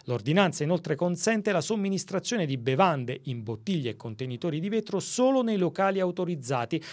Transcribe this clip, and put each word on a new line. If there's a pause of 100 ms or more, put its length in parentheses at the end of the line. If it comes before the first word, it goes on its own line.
L'ordinanza
inoltre
consente
la
somministrazione
di
bevande
in
bottiglie
e
contenitori
di
vetro
solo
nei
locali
autorizzati, (120)